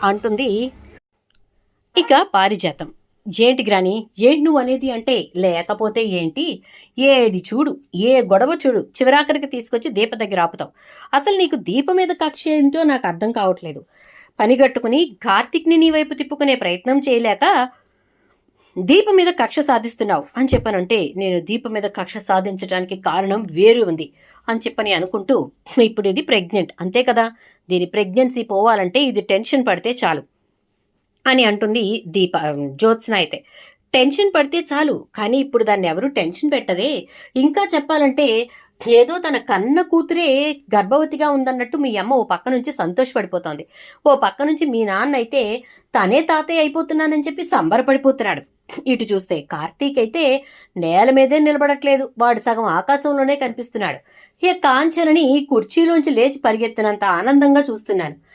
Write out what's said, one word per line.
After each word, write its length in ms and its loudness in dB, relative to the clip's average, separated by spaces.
అంటుంది 460 -2
ఇక 380 4
పారిజాతం. 560 -2
"ఏంటి 220 2
గ్రాని, 320 0
ఏంటి 220 4
నువ్వు 180 2
అనేది?" 320 -2
అంటే, 240 -2
"లేకపోతే 680 -2
ఏంటి, 420 -4
ఏది 420 4
చూడు, 320 -2
ఏ 260 4
గొడవ 300 2
చూడు, 120 2
చివరాఖరికి 680 0
తీసుకొచ్చి 440 -6
దీప 240 -2
దగ్గర 240 -4
ఆపుతావు. 320 -4
అసలు 240 2
నీకు 180 0
దీప 360 -2
మీద 160 2
కక్ష 400 -6
ఏంటో 360 2
నాకు 240 0
అర్థం 240 -4
కావట్లేదు. 500 -4
పనిగట్టుకుని 640 2
కార్తీక్ని 540 2
నీ 120 6
వైపు 240 0
తిప్పుకునే 420 -2
ప్రయత్నం 440 -2
చేయలేక 440 0
దీప 340 2
మీద 160 4
కక్ష 320 -2
సాధిస్తున్నావు" 640 -2
అని 160 0
చెప్పానంటే, 600 -2
"నేను 240 -2
దీప 280 -6
మీద 160 -6
కక్ష 340 -8
సాధించడానికి 800 -4
కారణం 540 -2
వేరు 320 6
ఉంది" 240 -4
అని 120 -4
చెప్పని 340 -4
అనుకుంటూ, 580 -2
"ఇప్పుడు 260 2
ఇది 140 0
ప్రెగ్నెంట్, 500 -2
అంతే 220 -2
కదా, 280 0
దీని 160 0
ప్రెగ్నెన్సీ 580 -2
పోవాలంటే 600 0
ఇది 180 -2
టెన్షన్ 460 -2
పడితే 240 -2
చాలు" 300 -4
అని 180 2
అంటుంది 640 -2
దీప, 240 -2
జ్యోత్స్న 380 0
అయితే. 240 -2
టెన్షన్ 420 2
పడితే 240 0
చాలు, 340 -2
కానీ 220 -2
ఇప్పుడు 260 2
దాన్ని 240 4
ఎవరు 200 -2
టెన్షన్ 440 -2
పెట్టరే. 560 -2
ఇంకా 280 2
చెప్పాలంటే, 520 2
ఏదో 300 6
తన 200 -4
కన్న 440 0
కూతురే 480 0
గర్భవతిగా 540 0
ఉందన్నట్టు 480 -2
మీ 180 -2
అమ్మ 180 -2
ఓ 100 2
పక్క 260 -4
నుంచి 220 -2
సంతోషపడిపోతోంది, 920 -4
ఓ 100 6
పక్క 260 -2
నుంచి 240 -2
మీ 200 -2
నాన్న 300 -2
అయితే 280 -2
తనే 280 2
తాతయ్య 380 -2
అయిపోతున్నానని 600 0
చెప్పి 220 -6
సంబరపడిపోతున్నాడు. 1000 0
ఇటు 160 -2
చూస్తే 380 -4
కార్తీక్ 580 -6
అయితే 240 -2
నేల 320 2
మీదే 300 4
నిలబడట్లేదు, 640 2
వాడు 220 2
సగం 260 -2
ఆకాశంలోనే 720 0
కనిపిస్తున్నాడు. 640 -6
ఇక 120 2
కాంచనని 920 2
కుర్చీలోంచి 600 2
లేచి 360 2
పరిగెత్తినంత 600 0
ఆనందంగా 560 4
చూస్తున్నాను. 540 -4